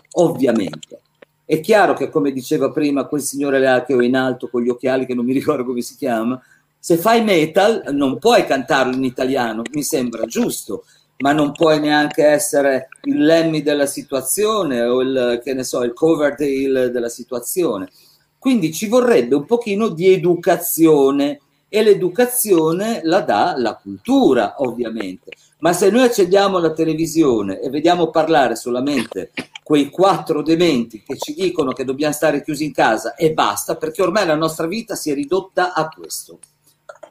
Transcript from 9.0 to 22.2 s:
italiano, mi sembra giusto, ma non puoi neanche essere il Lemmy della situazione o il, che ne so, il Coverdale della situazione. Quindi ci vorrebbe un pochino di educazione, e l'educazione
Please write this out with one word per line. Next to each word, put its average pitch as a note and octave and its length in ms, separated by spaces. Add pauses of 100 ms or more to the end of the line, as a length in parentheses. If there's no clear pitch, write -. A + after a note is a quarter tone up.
italiano, B2 600 (100)
mi D3 100
sembra A#2+ 420
giusto, B2 600 (320)
ma C#3 160
non D3 180
puoi D#3+ 280
neanche D3 460
essere C#3+ 600 (160)
il C#3+ 200
Lemmy D#3+ 380
della D3 240
situazione D3 960
o B2 200
il, B2 420
che C#3 100
ne C3 120
so, B2+ 180
il A#2+ 100
Coverdale C#3 960
della A#2+ 200
situazione. A#2+ 800 (500)
Quindi G3+ 340
ci - 140
vorrebbe G#3 480
un C#3+ 100
pochino A3 440
di F3+ 220
educazione, D#3+ 1300 (320)
e G#3+ 100
l'educazione F#3 1200